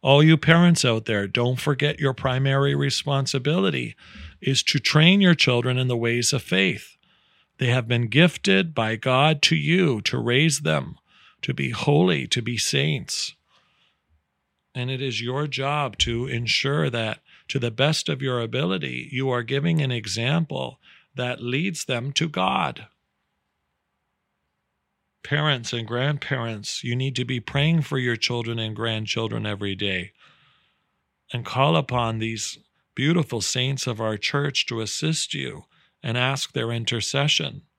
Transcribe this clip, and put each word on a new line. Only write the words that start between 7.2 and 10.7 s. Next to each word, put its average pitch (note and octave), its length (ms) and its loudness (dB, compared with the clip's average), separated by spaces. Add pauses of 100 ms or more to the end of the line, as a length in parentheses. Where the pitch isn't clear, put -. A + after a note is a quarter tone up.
They B2+ 100 0
have A#2+ 200 0
been A#2+ 180 2
gifted D#3 680 4
by A2+ 240 -2
God C#3 460 2
to - 140 2
you D3+ 460 2
to - 160 -2
raise C3+ 420 2
them, D2+ 360 -2 (460)